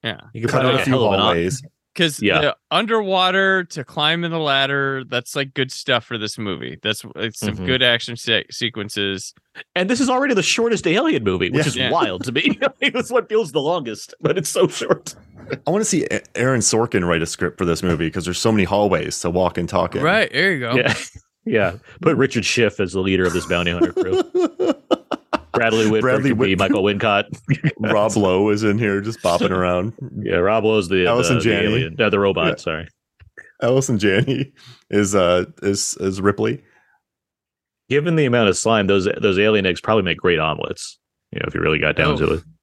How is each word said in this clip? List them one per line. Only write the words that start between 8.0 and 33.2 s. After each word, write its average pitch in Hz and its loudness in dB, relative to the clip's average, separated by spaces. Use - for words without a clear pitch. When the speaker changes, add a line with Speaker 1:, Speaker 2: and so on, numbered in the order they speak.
Speaker 1:
se-, 113 -2
sequences. 101 -6
Speaker 2:
And 185 -2
this 247 0
is 269 0
already 262 0
the 190 2
shortest 226 0
Alien 160 0
movie, 92 0
which 139 0
Speaker 3:
Yeah. 151 0
Speaker 2:
is 120 -4
Speaker 1:
Yeah. 127 -2
Speaker 2:
wild 110 -2
to 120 -8
me. 170 -2
<laughs> 277 -2
This 254 -4
one 233 0
feels 214 -2
the 147 0
longest, 139 -6
but 160 -2
it's 180 -4
so - 2
short. - -4
Speaker 3:
I 151 -2
wanna 208 0
see - 0
A-, - -2
Aaron 123 2
Sorkin 110 2
write 82 2
a 82 -2
script - -4
for 95 -2
this 82 0
movie 82 0
'cause 85 -6
there's 87 -6
so 113 4
many 104 4
hallways 95 0
to 87 -2
walk 87 2
and 87 -4
talk 90 0
in. 104 -2
Speaker 1:
Right, 180 0
there 180 0
you 151 -4
go. 120 -4
Speaker 2:
Yeah. 120 2
<laughs> - -10
Yeah. 101 0
Put 160 2
Richard 123 0
Schiff 110 0
as 87 -2
the 95 0
leader 92 2
of 85 0
this 90 -2
bounty 87 0
hunter 87 0
crew. 370 -2
Speaker 3:
<laughs> 349 -2
Speaker 2:
Bradley 113 2
Whitford 110 2
Speaker 3:
Bradley 131 2
Speaker 2:
could 110 0
be 98 2
Speaker 3:
Whitford. 90 -2
Speaker 2:
Michael 95 2
Wincott. 104 0
<laughs> - -2
Speaker 3:
Rob 104 2
Lowe 98 4
is 104 0
in 107 2
here 101 0
just 110 -8
bopping 90 0
Speaker 2:
<laughs> 92 0
Speaker 3:
around. 90 0
Speaker 2:
Yeah, - 0
Rob 101 2
Lowe's 107 2
the, 92 2
Speaker 3:
Allison 87 2
Speaker 2:
the, 120 2
the 87 -4
Speaker 3:
Janney. 104 2
Speaker 2:
alien, 107 -2
uh, 107 4
the 101 2
robot, 92 2
Speaker 3:
Yeah. 82 0
Speaker 2:
sorry. 80 -6